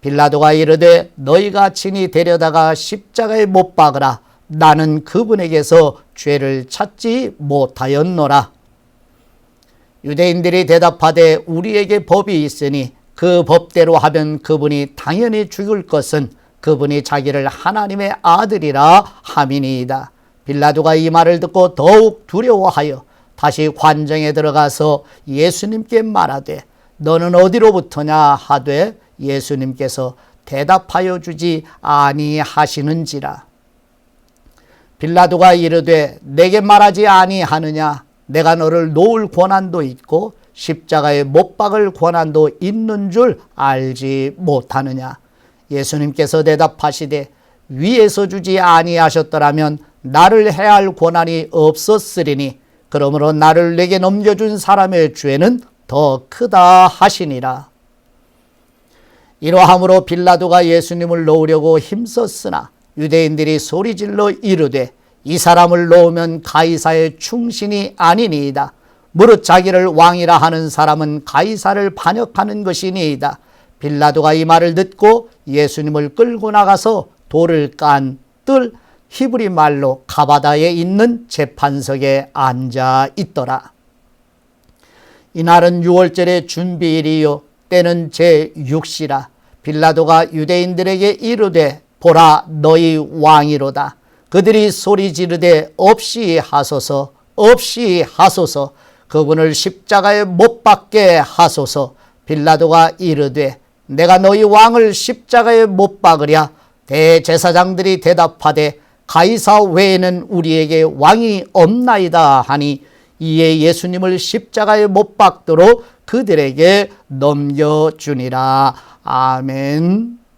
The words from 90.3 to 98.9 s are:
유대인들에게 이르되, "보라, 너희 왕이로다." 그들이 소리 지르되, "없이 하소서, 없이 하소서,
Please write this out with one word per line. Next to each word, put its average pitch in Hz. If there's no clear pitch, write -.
유대인들에게 180
이르되, 190
"보라, 160
너희 160
왕이로다." 147
그들이 208
소리 196
지르되, 170
"없이 208
하소서, 143
없이 214
하소서, 165